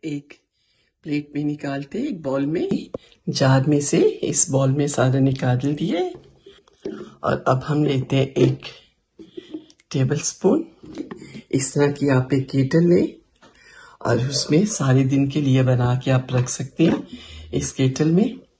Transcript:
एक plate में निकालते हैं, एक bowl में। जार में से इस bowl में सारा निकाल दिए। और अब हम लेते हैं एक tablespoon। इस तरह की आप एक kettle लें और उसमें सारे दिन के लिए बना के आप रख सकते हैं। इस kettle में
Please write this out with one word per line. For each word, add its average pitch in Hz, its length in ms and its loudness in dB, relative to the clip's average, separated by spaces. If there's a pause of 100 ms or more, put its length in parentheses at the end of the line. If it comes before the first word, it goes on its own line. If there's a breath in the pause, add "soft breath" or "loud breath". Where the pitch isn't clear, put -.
एक 147 300 -10 (680)
plate 147 320 -6
में 147 80 -4
निकालते 147 560 -6
हैं, 285 80 -4
एक 190 140 -8
bowl 139 240 -2
में। 220 440 -2 (400 loud breath)
जार 135 380 2
में 147 140 4
से - 200 2
इस - 480 0
bowl 135 200 2
में 143 180 0
सारा 131 320 2
निकाल 131 380 2
दिए। 165 560 -2 (1080 loud breath)
और - 240 -2
अब 131 160 2
हम 151 200 0
लेते 135 320 -2
हैं 135 180 0
एक 131 280 2 (1300 loud breath)
tablespoon। 151 760 0 (880 loud breath)
इस - 220 -2
तरह 143 180 2
की 143 180 -2
आप 127 240 2
एक 131 160 -2
kettle 147 400 2
लें 190 240 4 (880 loud breath)
और 120 280 0
उसमें 156 360 2
सारे 135 380 2
दिन 139 260 2
के 151 120 -2
लिए 131 220 4
बना 123 320 2
के 127 160 -2
आप 127 200 2
रख 127 180 0
सकते - 360 -2
हैं। - 220 0 (460 loud breath)
इस 139 180 -4
kettle 139 400 0
में 202 280 0 (200)